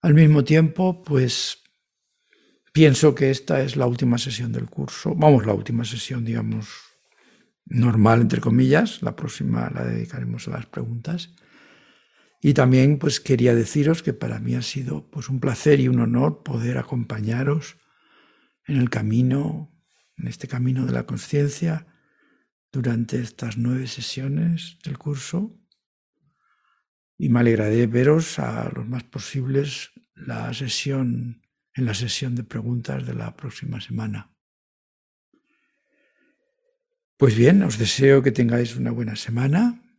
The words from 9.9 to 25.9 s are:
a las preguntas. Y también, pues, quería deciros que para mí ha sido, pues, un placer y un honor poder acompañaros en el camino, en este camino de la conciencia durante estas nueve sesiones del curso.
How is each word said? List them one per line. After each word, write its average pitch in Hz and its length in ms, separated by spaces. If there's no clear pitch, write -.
a - 20
las - 140
preguntas. 120 680
Y 143 120
también, 131 460
pues, - 220
quería 123 340
deciros 143 480
que 139 80
para 113 300
mí 120 140
ha 123 60
sido, 131 480
pues, - 200
un 135 100
placer 139 400
y 127 80
un 123 140
honor 123 420
poder 120 340
acompañaros 123 1000
en 147 80
el 123 140
camino, 127 840
en 120 100
este - 220
camino 127 360
de 123 60
la 120 140
conciencia 131 840
durante 117 480
estas 113 360
nueve 123 300
sesiones 147 960
del 135 140
curso. 165 600